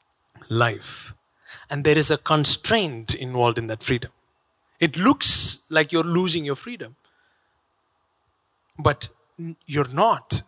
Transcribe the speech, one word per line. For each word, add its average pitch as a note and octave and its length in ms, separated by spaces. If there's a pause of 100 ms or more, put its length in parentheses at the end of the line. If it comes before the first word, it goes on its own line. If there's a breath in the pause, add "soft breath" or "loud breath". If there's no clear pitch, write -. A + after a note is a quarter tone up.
(480)
life. - 680 (560 loud breath)
And C#3+ 140
there D3+ 120
is D3+ 140
a D3+ 80
constraint D3+ 960
involved B2 420
in A#2 120
that A2+ 140
freedom. B2 300 (680)
It D3+ 180
looks - 640 (100)
like D#3 220
you're E3 120
losing E3+ 400
your C#3+ 120
freedom. E3 400 (1800)
But D3 300 (300)
n-, E3 260
you're C#3+ 240
not, E3 600